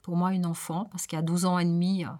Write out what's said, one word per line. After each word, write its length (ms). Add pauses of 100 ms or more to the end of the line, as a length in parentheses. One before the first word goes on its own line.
pour 160
moi, 160
une 140
enfant, 400
parce 200
qu'à 160
douze 220
ans 140
et 60
demi, 400
euh, 160